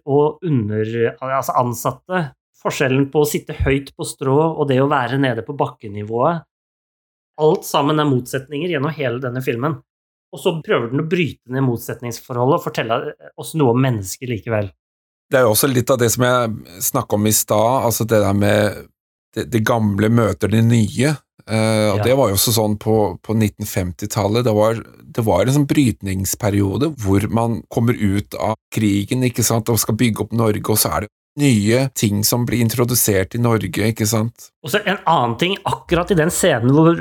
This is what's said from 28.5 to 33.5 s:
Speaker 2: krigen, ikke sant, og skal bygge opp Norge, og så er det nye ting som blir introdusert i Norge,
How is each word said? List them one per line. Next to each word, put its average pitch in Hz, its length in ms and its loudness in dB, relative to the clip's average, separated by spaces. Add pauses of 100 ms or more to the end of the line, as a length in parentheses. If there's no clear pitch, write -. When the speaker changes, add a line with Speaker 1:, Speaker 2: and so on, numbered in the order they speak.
Speaker 2:
krigen, 107 520 0
ikke 120 200 0
sant, 113 280 0
og 107 80 2
skal 110 160 -2
bygge 113 300 0
opp 110 100 -6
Norge, 110 320 0
og 107 120 2
så 107 180 -2
er 101 80 -4
det - 60 -16 (280)
nye 123 460 4 (100)
ting 101 320 0
som 123 160 0
blir 120 160 0
introdusert 117 720 0
i 117 80 -4
Norge, 104 480 0